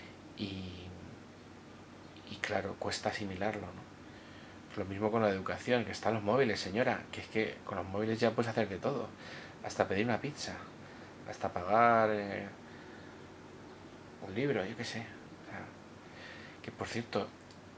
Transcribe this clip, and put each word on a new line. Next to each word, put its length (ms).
y, 260
y 100
claro, 380
cuesta 320
asimilarlo, 520
¿no? 220
Lo 80
mismo 260
con 120
la 60
educación, 560
que 80
están 220
los 80
móviles, 380
señora, 500
que 100
es 80
que 360
con 140
los 80
móviles 340
ya 120
puedes 180
hacer 180
de 100
todo, 300
hasta 220
pedir 180
una 160
pizza, 340
hasta 240
pagar, 600
eh, 340
un 80
libro, 300
yo 120
qué 80
sé. 160
O 500
sea, 100
que 80
por 160
cierto, 420